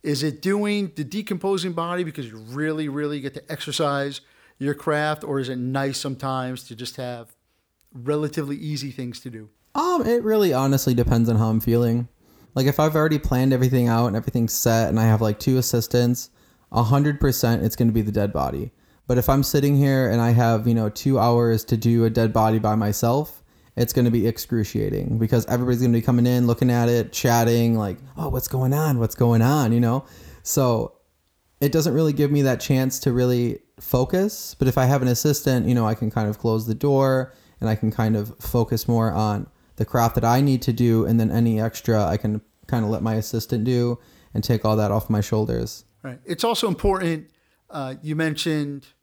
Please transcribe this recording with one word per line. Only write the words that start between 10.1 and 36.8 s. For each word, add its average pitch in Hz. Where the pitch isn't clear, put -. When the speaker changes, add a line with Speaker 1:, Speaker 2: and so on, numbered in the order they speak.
Speaker 2:
really 214
honestly 135
depends 117
on 113
how 110
I'm 110
feeling. 117
Like, 135
if 143
I've 156
already 156
planned 131
everything 127
out 117
and 101
everything's 113
set 113
and 107
I 110
have, 110
like, 107
two 131
assistants, 120
a 113
hundred 143
percent 120
it's 110
gonna 117
be 113
the 104
dead 104
body. 69
But 123
if 123
I'm 139
sitting 143
here 135
and 117
I 117
have, 117
you 117
know, 113
two 131
hours 117
to 117
do 117
a 113
dead 113
body 110
by 107
myself, 117
it's 120
gonna 120
be 113
excruciating 107
because 113
everybody's 123
gonna 120
be 117
coming 120
in, 123
looking 117
at 120
it, 120
chatting, 117
like, 101
"Oh, 160
what's 123
going 131
on? 147
What's 113
going 117
on?" 127
You 120
know? 120
So 123
it 139
doesn't 160
really 156
give 143
me 143
that 131
chance 131
to 127
really 123
focus. 185
But 131
if 127
I 131
have 135
an 127
assistant, 131
you 123
know, 113
I 110
can 110
kind 107
of 104
close 113
the 113
door 135